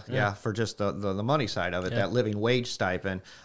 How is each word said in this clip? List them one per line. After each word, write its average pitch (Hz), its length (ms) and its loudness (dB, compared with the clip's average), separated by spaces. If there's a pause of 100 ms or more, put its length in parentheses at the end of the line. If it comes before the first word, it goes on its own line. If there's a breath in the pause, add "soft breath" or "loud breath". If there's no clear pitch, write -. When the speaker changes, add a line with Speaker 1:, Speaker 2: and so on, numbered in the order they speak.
Speaker 1:
Yeah. 117 80 -6
Speaker 2:
yeah, 104 180 2
for 107 180 -2
just 104 280 -2
the, 101 120 2
the, 98 220 -2
the 101 100 -2
money 131 240 2
side 90 260 -2
of 90 120 0
it, 92 80 -2
Speaker 1:
Yeah. 120 60 2
Speaker 2:
that 98 120 0
living 107 280 2
wage 120 320 2
stipend, 92 500 0 (240 loud breath)